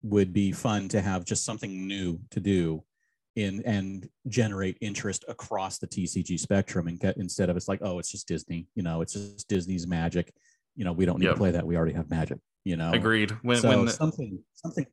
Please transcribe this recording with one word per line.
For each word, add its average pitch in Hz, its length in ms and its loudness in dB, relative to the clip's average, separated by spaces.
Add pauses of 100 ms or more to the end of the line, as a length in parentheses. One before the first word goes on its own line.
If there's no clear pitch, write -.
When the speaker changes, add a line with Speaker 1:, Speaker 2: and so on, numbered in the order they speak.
Speaker 1:
would 101 320 4
be 98 180 4
fun 104 380 0
to 104 120 2
have 92 240 0
just - 200 -2
something 98 420 -6
new 92 320 -2 (120)
to - 80 -2
do 87 440 2 (520)
in, 101 280 -2
and 95 460 -2 (180)
generate 101 540 0
interest 101 460 -6
across 95 500 -6
the - 100 -8
T 92 200 -4
C 90 160 -2
G 90 140 -4
spectrum, 95 500 0
and 85 120 -6
get, 95 180 0
instead 92 320 0
of 87 60 2
it's 87 120 -4
like, 98 140 -2
"Oh, 90 180 -4
it's - 120 -8
just - 160 -12
Disney, 82 480 -6
you - 80 -4
know, 82 180 -2
it's 82 120 -4
just 101 340 -10
Disney's 90 400 0
magic. 85 460 0 (420)
You - 80 -4
know, 90 100 -2
we 90 120 4
don't 87 140 2
need 90 60 4
Speaker 2:
Yep. 87 100 6
Speaker 1:
to - 40 -4
play 95 120 6
that. 85 140 2
We 85 120 0
already 82 160 2
have 78 160 -2
Magic," - 300 -2 (240)
you 92 120 0
know? 82 180 0
Speaker 2:
Agreed. 110 380 2 (100)
When, 120 200 2
Speaker 1:
So 117 80 6
Speaker 2:
when 104 160 6
the 117 60 2
Speaker 1:
something, 123 480 -2 (160)
something 165 380 -6